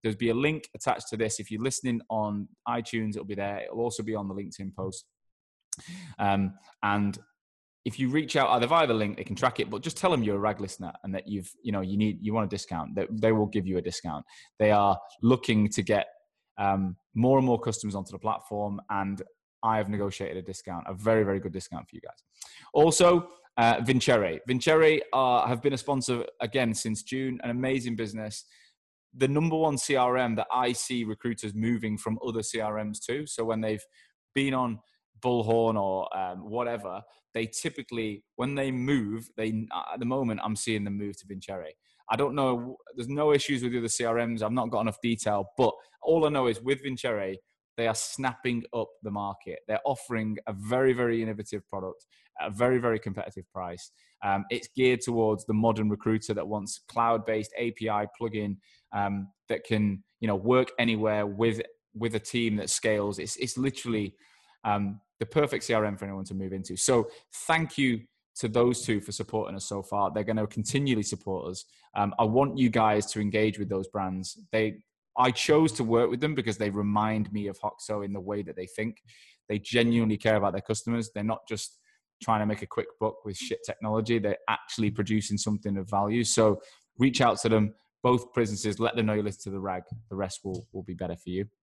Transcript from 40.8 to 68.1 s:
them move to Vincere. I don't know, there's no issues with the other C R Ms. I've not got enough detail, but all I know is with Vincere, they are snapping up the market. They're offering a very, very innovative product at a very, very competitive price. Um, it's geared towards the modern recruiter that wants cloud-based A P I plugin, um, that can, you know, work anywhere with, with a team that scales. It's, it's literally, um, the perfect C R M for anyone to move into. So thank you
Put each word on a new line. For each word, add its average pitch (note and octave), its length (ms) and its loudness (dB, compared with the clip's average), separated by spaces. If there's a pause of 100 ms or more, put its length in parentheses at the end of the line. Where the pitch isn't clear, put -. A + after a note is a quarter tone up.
them G2+ 140 -4
move G2+ 200 -8
to F#2 80 -20
Vincere. F#2 460 -12 (380)
I A2+ 60 2
don't C#3 180 0
know, B2+ 420 0 (180)
there's A#2+ 140 -6
no D3 240 4
issues C3+ 300 2
with B2 100 -2
the B2 60 -2
other A#2 100 -2
C A#2+ 160 -2
R A#2 220 2
Ms. A2+ 160 -2
I've G#2+ 100 0
not A#2 180 0
got A2 100 0
enough A2+ 220 -2
detail, G#2 540 0
but A#2+ 160 6 (300)
all D#3+ 240 4
I D3 40 4
know C3+ 160 2
is A2 140 0
with C3 220 -2
Vincere, A2 540 -4 (400)
they A#2 100 0
are A2+ 80 2
snapping B2 680 -4 (100)
up A2+ 140 -2 (140)
the G#2+ 80 -8
market. G2+ 560 -6
They're G#2+ 200 0
offering A2 500 -2 (100)
a A2+ 60 -6
very, B2 400 2
very A#2 300 2
innovative G#2+ 460 -6
product F#2 360 -10 (340)
at D#2+ 100 -6
a - 20 -6
very, B2 280 4
very A#2 200 2
competitive - 520 -10
price. F2 420 -10 (300)
Um, G2 280 0
it's - 260 -6
geared B2+ 240 4
towards A2 460 0
the A2 80 0
modern G#2+ 340 4
recruiter A2 460 0
that F2 120 -4
wants G#2 420 -8
cloud-based A2+ 680 0
A A#2 140 0
P A2 180 -6
I G#2 180 0 (140)
plugin, G#2 360 -2 (380)
um, G2+ 340 -2 (200)
that - 160 -2
can, G#2 400 0 (160)
you A2+ 80 -2
know, G2+ 80 2
work B2 420 2
anywhere G#2+ 480 2
with, A2 360 0 (320)
with A2+ 200 -4
a G#2+ 60 0
team A#2 360 0
that F#2+ 120 -4
scales. G#2 500 0
It's, F2 180 -8
it's B2+ 200 -6
literally, A#2+ 600 -2 (480)
um, G2+ 360 0 (180)
the A2+ 80 -4
perfect D3 360 0
C B2 100 -2
R G#2+ 120 4
M G2+ 120 -2
for - 80 -10
anyone F#2+ 200 -8
to F#2+ 100 -10
move F#2+ 180 -6
into. F#2+ 240 -8
So A#2+ 320 4 (380)
thank D#3+ 320 0
you B2 220 2 (360)